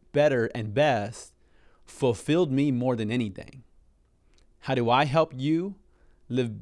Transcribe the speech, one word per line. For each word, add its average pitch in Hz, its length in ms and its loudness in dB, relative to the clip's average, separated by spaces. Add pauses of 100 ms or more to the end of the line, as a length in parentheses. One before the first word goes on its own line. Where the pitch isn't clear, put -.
(120)
better, 139 420 2
and 107 200 -8
best 113 580 -2 (520)
fulfilled 143 680 0
me 139 180 2
more 123 240 0
than 110 160 -4
anything. 120 540 -6 (1000)
How 135 120 -2
do 120 160 2
I 131 140 6
help 156 300 2
you 160 420 -2 (520)
live 123 340 -2